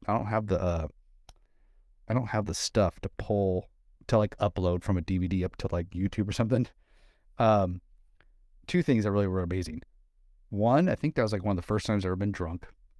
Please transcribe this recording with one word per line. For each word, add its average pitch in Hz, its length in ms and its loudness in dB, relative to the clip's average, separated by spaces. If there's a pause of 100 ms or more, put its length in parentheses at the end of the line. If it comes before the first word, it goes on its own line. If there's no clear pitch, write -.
I 104 60 0
don't 110 120 0
have 107 220 -2
the, 110 120 0
uh, 85 280 -2 (1200)
I 110 80 0
don't 120 120 0
have 104 200 -2
the 98 80 -4
stuff - 460 0
to - 80 -6
pull, 95 600 -2 (380)
to, 117 100 4
like, 107 200 2
upload 90 460 0
from 98 140 0
a 85 40 0
D 92 180 -2
V 90 80 0
D 90 180 0
up 90 120 -6
to, - 140 -6
like, 87 200 -4
YouTube 95 360 -2
or 101 60 -4
something. 120 320 0 (720)
Um, 101 420 4 (880)
two 180 140 2
things 117 220 4
that 104 80 2
really 101 160 2
were 92 160 0
amazing. 87 400 -4 (680)
One, 120 400 4
I - 60 0
think 151 200 -4
that 131 60 0
was, 107 100 0
like, 98 140 -4
one 101 120 0
of 87 60 -4
the - 40 -14
first 107 180 0
times 104 180 0
I've 92 60 -2
ever 92 80 -2
been 101 160 -2
drunk. 87 340 -8 (320)